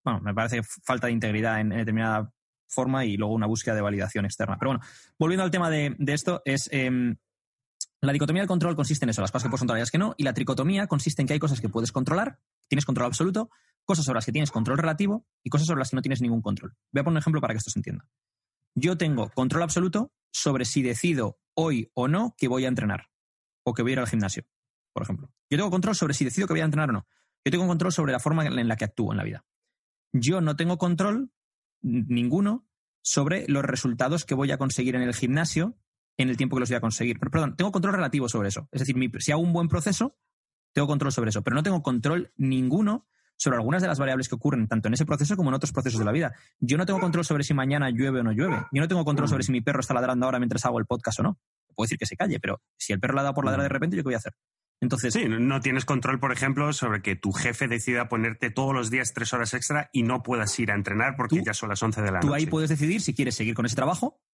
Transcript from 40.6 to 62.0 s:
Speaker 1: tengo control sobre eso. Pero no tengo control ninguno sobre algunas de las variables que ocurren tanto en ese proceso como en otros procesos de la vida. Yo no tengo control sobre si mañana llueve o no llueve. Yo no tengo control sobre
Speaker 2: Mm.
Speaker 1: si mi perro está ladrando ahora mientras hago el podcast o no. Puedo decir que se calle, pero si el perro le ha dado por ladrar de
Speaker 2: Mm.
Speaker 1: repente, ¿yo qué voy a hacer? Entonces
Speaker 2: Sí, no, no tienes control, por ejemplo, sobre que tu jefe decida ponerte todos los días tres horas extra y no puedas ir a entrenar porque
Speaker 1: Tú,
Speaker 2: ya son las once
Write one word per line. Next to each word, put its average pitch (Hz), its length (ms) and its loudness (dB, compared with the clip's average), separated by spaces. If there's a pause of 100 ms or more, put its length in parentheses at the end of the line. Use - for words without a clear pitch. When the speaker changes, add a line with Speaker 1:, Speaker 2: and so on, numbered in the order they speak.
Speaker 1:
tengo 143 140 2
control 143 240 2
sobre 117 200 0
eso. 107 120 0
Pero 117 120 0
no 151 80 2
tengo 180 180 2
control 143 540 0
ninguno 143 720 2 (320)
sobre 131 180 2
algunas 127 240 0
de 185 60 2
las 160 100 0
variables 131 300 0
que - 80 -6
ocurren 117 320 0
tanto 110 220 0
en 113 40 2
ese 139 120 2
proceso 147 320 0
como 165 120 2
en 131 60 0
otros - 160 -2
procesos 120 260 -2
de 110 80 2
la 107 60 2
vida. 143 220 0 (260)
Yo 127 180 2
no 180 80 2
tengo 190 140 0
control 175 240 2
sobre 147 220 0
si - 80 0
mañana 139 360 2
llueve 127 300 0
o 120 40 0
no 113 100 2
llueve. 147 240 0 (160)
Yo 139 80 2
no 165 80 2
tengo 175 160 2
control 147 240 2
sobre 127 140 2
Speaker 2:
Mm. - 20 -2
Speaker 1:
si - 80 2
mi 120 80 2
perro 139 180 0
está - 140 -2
ladrando 123 320 2
ahora 127 140 2
mientras 113 260 0
hago 120 120 0
el 107 80 0
podcast 113 360 -2
o - 20 2
no. 202 160 0 (340)
Puedo 107 120 0
decir 110 120 -2
que - 80 -4
se - 120 -6
calle, 208 240 0
pero 101 200 -4 (160)
si - 140 -6
el 101 80 0
perro 123 140 0
le 139 80 2
ha - 20 2
dado 139 120 0
por 139 100 0
ladrar 135 180 2
de 139 60 0
Speaker 2:
Mm. - 20 -2
Speaker 1:
repente, 156 260 0
¿yo 165 60 0
qué 139 40 -6
voy 127 80 0
a - 20 0
hacer? - 160 -10 (480)
Entonces 123 320 0
Speaker 2:
Sí, 226 160 2
no, 113 100 0
no 131 220 2
tienes 131 240 0
control, 117 340 0
por 127 140 0
ejemplo, 135 400 0
sobre 110 280 0
que 95 140 -2
tu 98 160 -2
jefe 123 380 -2
decida 120 400 -2
ponerte 113 400 -2
todos 135 240 0
los 123 160 0
días 123 240 -2
tres - 200 -4
horas 117 200 0
extra 147 400 -2
y 127 100 2
no 123 180 0
puedas 117 380 -2
ir 107 120 2
a 104 40 2
entrenar 107 400 0
porque 135 240 2
Speaker 1:
Tú, 185 60 -2
Speaker 2:
ya 107 80 0
son 107 160 -6
las 101 120 -4
once 110 200 0